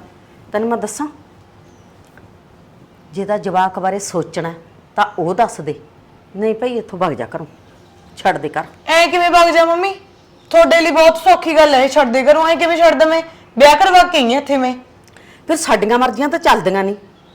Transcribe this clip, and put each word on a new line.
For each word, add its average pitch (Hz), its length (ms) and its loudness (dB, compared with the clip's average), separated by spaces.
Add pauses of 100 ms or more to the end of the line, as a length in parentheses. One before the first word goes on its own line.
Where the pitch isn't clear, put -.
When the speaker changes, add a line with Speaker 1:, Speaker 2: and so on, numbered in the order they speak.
(520)
Speaker 1:
ਤੈਨੂੰ 220 180 -4
ਮੈਂ 233 80 -2
ਦੱਸਾਂ, 214 300 -8 (2000)
ਜੇ 190 120 -8
ਤਾਂ 208 120 -4
ਜਵਾਕ 185 420 -2
ਬਾਰੇ 185 200 -4
ਸੋਚਣਾ 165 540 -8 (420)
ਤਾਂ 208 100 0 (140)
ਉਹ 226 140 -4
ਦੱਸ 214 280 -4
ਦੇ, 151 140 -10 (600)
ਨਹੀਂ 214 180 -4
ਭਾਈ 247 220 -6
ਇੱਥੋਂ 196 220 -12
ਭੱਜ 170 140 -2
ਜਾ 113 220 -8
ਘਰੋਂ, 156 100 -12 (720)
ਛੱਡ 175 200 -2
ਦੇ 147 120 -8
ਘਰ। 156 140 -6 (240)
Speaker 2:
ਐਂ 330 200 2
ਕਿਵੇਂ 349 240 0
ਭੱਜ 339 220 4
ਜਾ 330 120 2
ਮੰਮੀ? 349 280 -2 (560)
ਤੁਹਾਡੇ 330 320 4
ਲਈ 330 100 0
ਬਹੁਤ 320 260 4
ਸੌਖੀ 339 380 0
ਗੱਲ 302 180 6
ਹੈ 262 100 4
ਇਹ 277 60 0
ਛੱਡ 269 220 0
ਦੇ 254 120 0
ਘਰੋਂ, 302 240 4
ਐਂ 330 80 0
ਕਿਵੇਂ 330 220 0
ਛੱਡ 311 260 2
ਦਵਾਂ? 320 180 2 (360)
ਵਿਆਹ 294 180 6
ਕਰਵਾ 359 280 4
ਕੇ 349 140 -2
ਆਈ 240 160 0
ਹਾਂ 277 80 0
ਇੱਥੇ 277 160 -2
ਮੈਂ। 254 160 -2 (760)
Speaker 1:
ਫਿਰ 311 100 0
ਸਾਡੀਆਂ 226 420 0
ਮਰਜ਼ੀਆਂ 254 300 -2
ਤਾਂ 330 100 -4
ਚੱਲਦੀਆਂ 196 440 0
ਨਹੀਂ, 196 120 -4 (400)